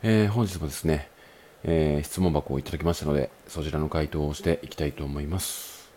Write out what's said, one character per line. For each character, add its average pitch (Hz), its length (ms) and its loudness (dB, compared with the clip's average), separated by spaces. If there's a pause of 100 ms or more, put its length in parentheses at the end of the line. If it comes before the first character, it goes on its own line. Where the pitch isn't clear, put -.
え 110 220 6
ー、 - 20 2
本 110 180 4
日 92 140 -6
も 76 80 -2
で 69 60 -4
す - 100 -8
ね、 76 260 2 (540)
え 78 380 4
ー、 76 40 -4
質 - 140 -8
問 90 140 4
箱 71 220 0
を 67 40 0
い 67 40 -4
た - 100 -6
だ 85 40 -4
き 76 60 -6
ま 85 100 2
し - 60 -4
た - 60 -6
の 73 80 2
で、 69 160 2 (180)
そ 80 160 -6
ち 76 80 -4
ら 78 80 -2
の 78 80 0
回 76 220 0
答 76 180 -2
を 76 60 -2
し - 100 -10
て 82 180 2
い - 60 -14
き - 80 -14
た 78 100 -2
い 71 60 0
と 73 140 -8
思 71 160 -6
い 73 40 -4
ま 85 140 -2
す。 - 580 -10